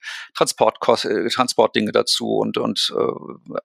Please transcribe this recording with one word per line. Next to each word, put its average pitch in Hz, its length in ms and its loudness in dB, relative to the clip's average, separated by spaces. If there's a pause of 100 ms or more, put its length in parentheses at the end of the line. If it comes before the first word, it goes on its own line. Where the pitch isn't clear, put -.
(360)
Transportkos-, - 720 2
äh, 107 240 0
Transportdinge 117 640 2
dazu 110 340 0
und, 110 300 0
und, 117 360 -2
äh, - 720 -6